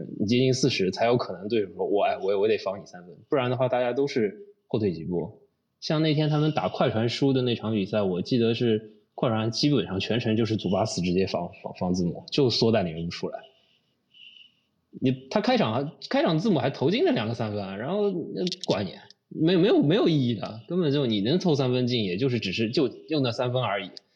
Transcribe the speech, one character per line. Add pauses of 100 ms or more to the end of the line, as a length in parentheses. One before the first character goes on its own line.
(180)
你
接
近
四
十，
才
有
可
能
对
手
说
，“我，
哎，
我，
我
得
防
你
三
分。” (140)
不
然
的
话，
大
家
都
是 (220)
后
退
几
步。 (380)
像
那
天
他
们
打
快
船
输
的
那
场
比
赛，
我
记
得
是 (200)
快
船
基
本
上
全
程
就
是
祖
巴
茨
直
接
防， (120)
防，
防
字
母，
就
缩
在
里
面
不
出
来。 (1600)
你， (180)
他
开
场
还， (160)
开
场
字
母
还
投
进
了
两
个
三
分
啊，
然
后，
那 (240)
管
你， (340)
没
有，
没
有，
没
有
意
义
的，
根
本
就
你
能
投
三
分
进，
也
就
是
只
是，
就，
就
那
三
分
而
已， (260)